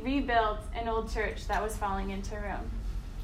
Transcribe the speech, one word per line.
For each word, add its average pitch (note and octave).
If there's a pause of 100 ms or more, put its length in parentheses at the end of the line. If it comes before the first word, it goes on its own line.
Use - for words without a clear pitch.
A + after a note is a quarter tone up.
rebuilt B3 (160)
an A#3
old A3+
church G#3+
that G3+
was G#3+
falling G3
into G3
ruin. G3+ (540)